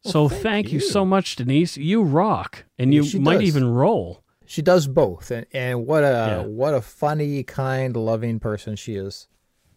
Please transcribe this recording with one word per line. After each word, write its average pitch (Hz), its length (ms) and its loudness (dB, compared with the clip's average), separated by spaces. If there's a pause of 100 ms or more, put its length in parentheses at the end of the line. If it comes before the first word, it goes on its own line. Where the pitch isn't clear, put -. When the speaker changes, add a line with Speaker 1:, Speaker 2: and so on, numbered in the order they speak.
Speaker 1:
Well, 196 80 -6
Speaker 2:
So 151 160 4
Speaker 1:
thank - 140 -4
Speaker 2:
thank 202 300 0
you 151 80 -2
Speaker 1:
you. 403 40 -4
Speaker 2:
so 208 200 0
much, 190 320 0
Denise. 139 400 0
You 180 260 0
rock, 170 640 0 (140)
and 127 140 4
Speaker 1:
Yeah, 147 80 6
Speaker 2:
you 147 60 0
Speaker 1:
she - 120 -4
Speaker 2:
might 156 220 4
Speaker 1:
does. 202 80 2
Speaker 2:
even 135 200 2
roll. 120 540 0 (240)
Speaker 1:
She - 140 -8
does 175 260 4
both, 127 440 0
and, 117 240 -6
and 123 320 -2
what 151 180 2
a, - 40 4
Speaker 2:
Yeah. 110 340 0
Speaker 1:
what 117 320 -2
a 123 80 0
funny, 147 600 -4
kind, 131 540 -4
loving 113 440 -2
person 107 360 -6
she 110 200 -10
is. 98 320 -10 (480)